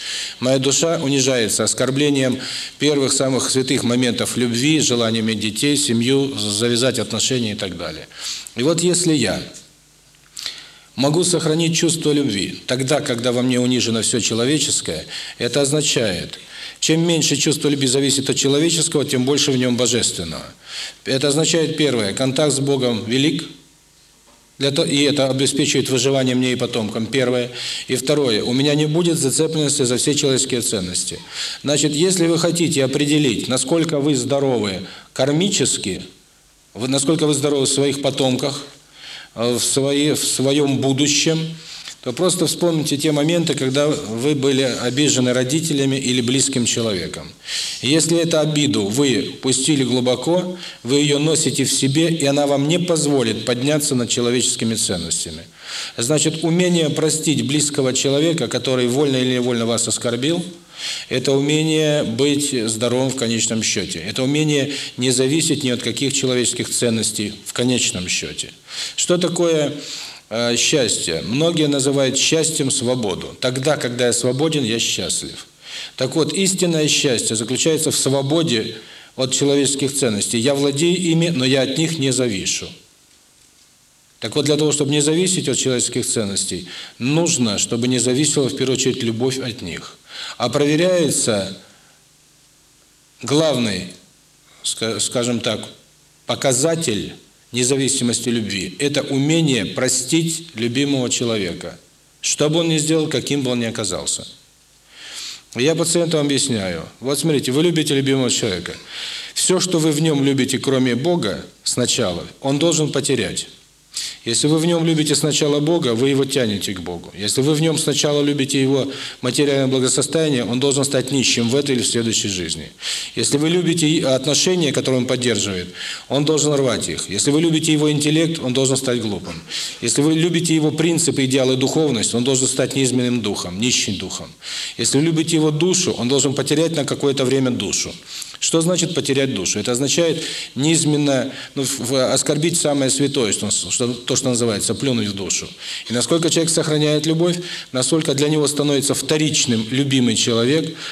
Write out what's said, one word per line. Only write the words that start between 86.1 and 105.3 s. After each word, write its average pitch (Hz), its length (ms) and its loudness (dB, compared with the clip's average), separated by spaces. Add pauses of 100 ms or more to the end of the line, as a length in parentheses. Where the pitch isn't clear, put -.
нужно, 123 600 0
чтобы 120 320 0
не 127 100 2
зависела, 131 480 2
в 113 80 -4
первую 131 220 0
очередь, 131 260 0
любовь 120 340 -2
от 127 240 -8
них. 82 360 -10 (400)
А 120 100 -2
проверяется 147 1080 2 (1600)
главный, 123 680 0 (760)
ска-, 110 380 -4
скажем 120 400 0
так, 107 180 -2 (640)
показатель 127 920 0 (360)
независимости 123 800 0
любви — 101 500 -4
это 143 220 0
умение 139 640 2
простить 131 880 -2
любимого 123 540 0
человека, 98 680 -4 (440)
что - 280 0
бы 156 100 2
он 170 100 2
ни 160 80 2
сделал, 156 300 2
каким 143 340 -2
бы 123 100 0
он 123 80 0
ни 117 60 -2
оказался. 92 600 -4 (1300)